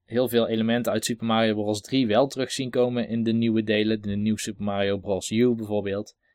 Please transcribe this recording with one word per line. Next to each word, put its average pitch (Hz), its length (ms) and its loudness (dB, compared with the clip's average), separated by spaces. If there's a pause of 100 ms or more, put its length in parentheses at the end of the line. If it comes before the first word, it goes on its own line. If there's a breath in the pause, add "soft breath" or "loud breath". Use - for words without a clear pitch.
heel 123 220 0
veel 117 200 2
elementen 113 440 0
uit 110 140 -2
Super 117 200 -4
Mario 113 280 2
Bros. 104 280 -2
drie 135 260 0
wel 113 200 4
terug 135 240 -6
zien 131 180 -4
komen 123 380 0
in 117 160 -2
de 113 100 2
nieuwe 113 300 2
delen. 107 380 0
De 104 140 -4
nieuwe 107 240 0
Super 101 240 -8
Mario 101 340 0
Bros. 95 320 -4
U 120 260 4
bijvoorbeeld. 104 600 -4 (180)